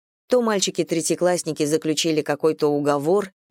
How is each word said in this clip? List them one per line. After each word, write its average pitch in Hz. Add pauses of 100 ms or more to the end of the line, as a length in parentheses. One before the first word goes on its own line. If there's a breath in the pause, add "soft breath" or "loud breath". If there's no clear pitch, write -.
(280)
То 247
мальчики-третьеклассники 170
заключили 156
какой-то 151
уговор 147 (200)